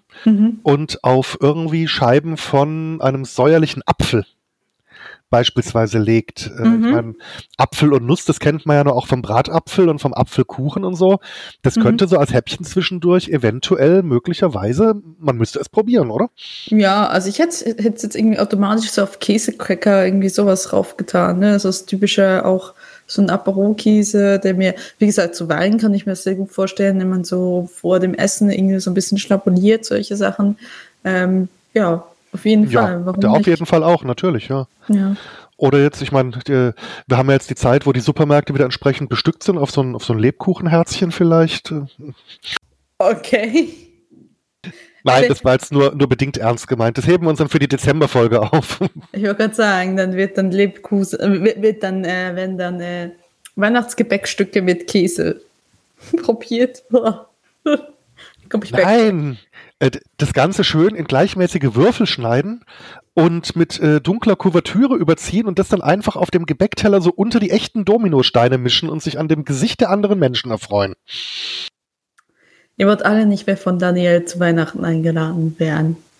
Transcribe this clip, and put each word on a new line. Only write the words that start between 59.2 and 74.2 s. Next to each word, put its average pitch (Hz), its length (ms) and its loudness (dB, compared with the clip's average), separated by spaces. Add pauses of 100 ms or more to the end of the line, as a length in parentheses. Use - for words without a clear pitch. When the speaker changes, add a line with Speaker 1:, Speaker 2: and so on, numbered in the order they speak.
Speaker 2:
Äh, 135 120 2
d-, - 80 -10 (180)
das - 160 -2
Ganze 175 300 0
schön 170 320 2
in 165 100 -8
gleichmäßige 151 720 0
Würfel 196 320 2
schneiden 139 560 -2 (500)
und 170 420 0
mit, - 240 -2
äh, 151 220 2
dunkler 196 340 0
Kuvertüre 196 600 0
überziehen 175 520 -2
und 180 120 -2
das - 100 0
dann 185 120 0
einfach 202 340 0
auf - 160 -2
dem 170 140 -2
Gebäckteller 196 560 0
so 175 100 2
unter 226 280 0
die 190 120 -2
echten 190 340 -2
Dominosteine 139 720 2
mischen 123 320 -2
und 151 140 -6
sich 139 160 -6
an 156 80 -4
dem 151 180 -2
Gesicht 139 360 -2
der 165 80 4
anderen 202 300 0
Menschen 127 320 -2
erfreuen. 101 420 -2 (1800)
Speaker 1:
Ihr 196 100 2
wollt 208 160 2
alle 214 220 2
nicht 202 220 0
mehr 196 100 0
von 180 220 -2
Daniel 175 460 2